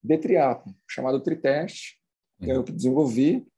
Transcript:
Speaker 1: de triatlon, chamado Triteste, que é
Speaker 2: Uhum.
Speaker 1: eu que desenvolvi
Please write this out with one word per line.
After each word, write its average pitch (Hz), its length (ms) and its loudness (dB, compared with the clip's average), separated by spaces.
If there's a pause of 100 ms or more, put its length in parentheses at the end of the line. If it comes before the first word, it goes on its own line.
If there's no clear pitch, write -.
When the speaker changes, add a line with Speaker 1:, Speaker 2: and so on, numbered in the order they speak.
Speaker 1:
de 156 140 2
triatlon, 143 560 0 (140)
chamado 131 340 -4
Triteste, 151 760 -4 (400)
que 95 100 -6
é 131 40 2
Speaker 2:
Uhum. 131 60 2
Speaker 1:
eu 120 40 -2
que - 80 -8
desenvolvi 131 720 2 (120)